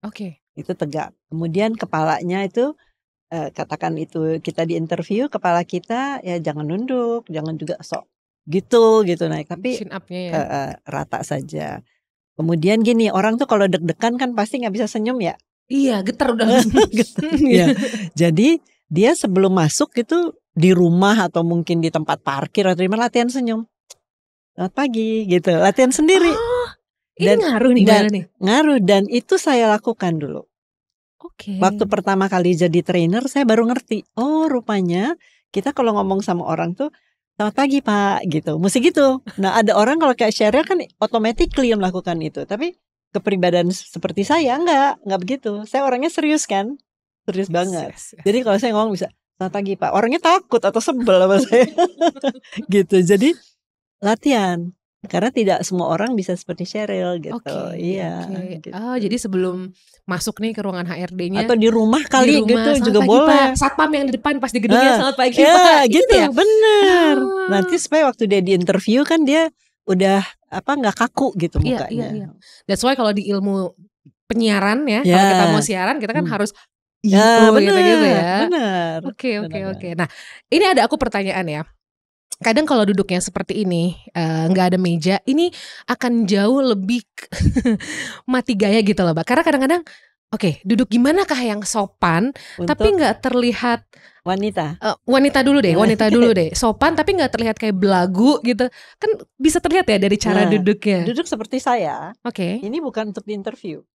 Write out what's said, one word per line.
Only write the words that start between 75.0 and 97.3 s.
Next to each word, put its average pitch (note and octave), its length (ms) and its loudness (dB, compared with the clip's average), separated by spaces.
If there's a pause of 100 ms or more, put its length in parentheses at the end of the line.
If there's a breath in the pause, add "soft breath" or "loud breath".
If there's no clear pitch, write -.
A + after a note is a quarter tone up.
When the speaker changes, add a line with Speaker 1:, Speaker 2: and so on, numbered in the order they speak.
Speaker 2:
Ya. F3+ 160 4
Speaker 1:
kalau G3 100 6
kita F#3 220 4
mau G#3+ 140 2
siaran, F#3+ 340 -2
kita A3 160 -6
kan D4 100 -2
Speaker 2:
Hmm. - 120 -4
Speaker 1:
harus G#3 180 -4 (480 soft breath)
Speaker 2:
Ya, A3 480 6
Speaker 1:
gitu, A3 80 6
gitu, G3+ 160 4
gitu F4 240 4
Speaker 2:
bener, - 160 4
Speaker 1:
ya. E3+ 200 0 (120)
Speaker 2:
bener. F#3+ 520 -2 (100)
Speaker 1:
Oke, B3+ 220 -6 (100)
oke, G3+ 100 -8
Speaker 2:
Bener. F#3+ 240 -8
Speaker 1:
oke. F#3+ 220 -12
Nah, E3+ 100 -2 (420 loud breath)
ini E4+ 200 2
ada C#4+ 160 4
aku A#3 120 0
pertanyaan G3 520 -4
ya. D3+ 160 -6 (760)
Kadang A#3+ 260 0
kalau C4 180 2
duduknya F#3+ 360 0
seperti F#3 420 -6
ini, F3 320 -2 (180)
eh, D#3+ 340 -2
nggak F#3 220 2
ada F#3 120 0
meja, F3 440 0
ini D#4+ 260 0 (360 loud breath)
akan A#3+ 400 -2
jauh G#3 380 2
lebih A3 420 -2 (240)
<laughs> - 480 0 (500 loud breath)
mati B3+ 260 -2
gaya G#3 260 2
gitu G3+ 200 2
loh, E3+ 140 2
Mbak. D#3+ 120 -4
Karena C4 180 2
kadang-kadang, D4+ 380 2 (480 loud breath)
oke, F#3 340 -2
duduk A3+ 240 0
gimana C4+ 360 2
kah C#4+ 160 -2
yang G#3+ 240 -4
sopan, G3 720 -2 (220 loud breath)
Speaker 2:
Untuk F3 160 -6
Speaker 1:
tapi G#3+ 220 2
nggak C#4+ 260 2
terlihat A#3+ 640 -2 (360 soft breath)
Speaker 2:
wanita. F#3 580 -4
Speaker 1:
eh, - 240 -4
wanita C4+ 380 2
dulu C#4 180 4
deh, F#3 200 2
Speaker 2:
<laughs> G#3+ 40 4
Speaker 1:
wanita A3 240 2
dulu A#3 240 4
deh. F3 200 2
Sopan C4 420 0
tapi D#4 200 0
nggak D4+ 180 0